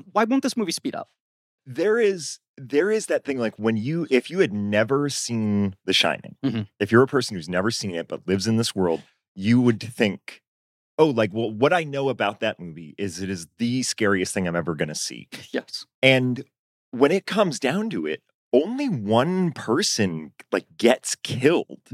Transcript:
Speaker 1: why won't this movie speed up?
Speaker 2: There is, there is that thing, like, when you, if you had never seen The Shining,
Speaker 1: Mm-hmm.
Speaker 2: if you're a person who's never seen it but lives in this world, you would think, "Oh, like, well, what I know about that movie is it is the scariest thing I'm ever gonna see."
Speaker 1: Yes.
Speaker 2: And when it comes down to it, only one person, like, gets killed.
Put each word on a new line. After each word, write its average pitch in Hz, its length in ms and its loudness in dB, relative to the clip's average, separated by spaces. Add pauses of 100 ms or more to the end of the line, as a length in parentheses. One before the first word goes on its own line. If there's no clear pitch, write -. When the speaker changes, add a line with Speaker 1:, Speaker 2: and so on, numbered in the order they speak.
(120)
Speaker 1:
why 214 120 2
won't 262 180 0
this 247 160 -4
movie 175 140 -2
speed - 220 -6
up? - 140 -10 (560)
Speaker 2:
There 175 340 0
is, 196 400 0 (200)
there 143 320 2
is 220 160 0
that 156 180 0
thing, 135 140 -2
like, 113 200 -2
when 113 200 2
you, 151 320 -2
if 123 200 4
you 175 100 -2
had 147 120 2
never 107 560 0
seen 107 680 -2 (120)
The 92 80 0
Shining, - 500 -2
Speaker 1:
Mm-hmm. 113 160 -2 (180)
Speaker 2:
if 104 140 0
you're 113 100 10
a 135 60 6
person 127 260 -2
who's 82 140 -8
never 92 220 0
seen 101 240 -6
it 82 140 -6
but - 200 -10
lives 95 180 0
in 113 120 2
this 117 160 -2
world, 85 280 0 (320)
you 113 280 4
would 120 200 2
think, - 600 -4 (560)
"Oh, 156 100 6
like, 110 240 0
well, 110 180 -2
what 120 220 2
I 175 120 2
know 139 260 -4
about 104 300 -2
that 110 200 -4
movie 80 380 -16
is 92 240 -6
it 95 80 -4
is 85 160 -8 (120)
the 120 240 -2
scariest 101 520 0
thing 95 120 -2
I'm 82 80 -2
ever 85 200 -2
gonna 76 200 -4
see." - 340 -10 (220)
Speaker 1:
Yes. - 360 -8 (160)
Speaker 2:
And 127 420 4 (480)
when 135 200 4
it 190 140 0
comes 180 320 0
down 196 320 -2
to 85 160 -6
it, 76 160 -6 (300)
only 240 360 2
one 151 600 2
person, 95 840 -2 (200)
like, - 140 -2 (120)
gets - 380 4
killed. 143 640 0 (140)